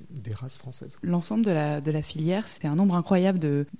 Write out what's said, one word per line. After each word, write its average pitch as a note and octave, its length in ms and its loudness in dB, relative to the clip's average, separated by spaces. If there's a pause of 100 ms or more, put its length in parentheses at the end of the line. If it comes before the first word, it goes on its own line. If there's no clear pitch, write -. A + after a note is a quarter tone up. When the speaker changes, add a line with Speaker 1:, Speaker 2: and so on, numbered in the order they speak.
(100)
Speaker 1:
des A2 220 -10
races B2+ 240 -10
françaises. B2+ 460 -14
Speaker 2:
L'ensemble F3 420 0
de G#3 60 2
la, D3+ 300 2
de D3 100 -2
la D3+ 120 0
filière, E3+ 440 -2
c'est - 220 -6
un D3 80 2
nombre F#3 180 6
incroyable F#3 460 4
de, C#3+ 260 0 (140)